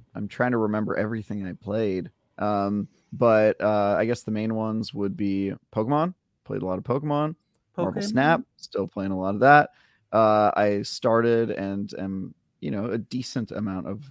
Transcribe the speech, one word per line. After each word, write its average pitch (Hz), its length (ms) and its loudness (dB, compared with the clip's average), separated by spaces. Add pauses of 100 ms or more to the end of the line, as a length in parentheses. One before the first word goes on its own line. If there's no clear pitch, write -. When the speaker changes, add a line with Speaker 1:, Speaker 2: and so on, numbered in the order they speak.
(160)
Speaker 1:
I'm 104 120 -8
trying 123 240 -2
to 120 60 0
remember 107 380 -2
everything 107 500 -6
I 90 80 -8
played. 98 560 -4 (300)
Um, 101 480 -2 (260)
but, 110 480 4
uh, 101 360 2
I 104 80 2
guess 120 160 -2
the 113 100 -6
main 110 240 -2
ones 110 380 -4
would 101 240 -4
be 98 360 -2 (220)
Pokemon. 147 380 0 (320)
Played 101 160 -6
a 95 40 -6
lot 92 140 -2
of - 40 -12
Pokemon. 147 520 -2 (420)
Marvel 180 240 -4
Speaker 2:
Pokemon. 101 40 -4
Speaker 1:
Snap. 143 360 2 (160)
Still - 300 -6
playing 95 240 -6
a 95 80 -4
lot 98 160 -2
of 104 60 -4
that. 147 280 8 (420)
Uh, 107 440 6
I 104 260 2
started 117 680 2
and 98 480 -6
am, 95 340 -8 (280)
you 107 100 -6
know, 104 160 -4
a 113 100 -2
decent 120 540 -6
amount 95 360 -4
of, 101 240 -8